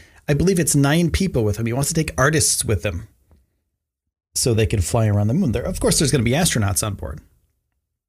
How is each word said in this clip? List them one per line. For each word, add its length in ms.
I 60
believe 240
it's 180
nine 340
people 320
with 160
him. 80
He 60
wants 160
to 60
take 240
artists 460
with 200
him 240
so 180
they 140
can 140
fly 260
around 220
the 60
moon. 180
There, 100
of 180
course, 180
there's 140
gonna 100
be 100
astronauts 540
on 80
board 260